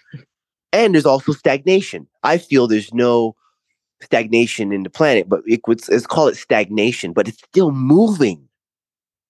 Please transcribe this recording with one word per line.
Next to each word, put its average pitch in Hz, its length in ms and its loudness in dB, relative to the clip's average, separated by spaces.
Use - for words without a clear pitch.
And 202 220 2
there's 151 100 4
also 139 280 0
stagnation. 143 760 -2
I 156 160 2
feel 135 280 0
there's 107 280 -2
no 120 420 0
stagnation 113 720 -2
in 98 100 -4
the 92 60 -10
planet, 120 400 0
but 90 180 -2
it, 113 220 0
it's, 113 220 -2
it's 117 160 0
called 151 260 0
it - 60 -6
stagnation, 104 760 -4
but 104 160 -2
it's 113 140 -12
still 180 280 0
moving 139 800 0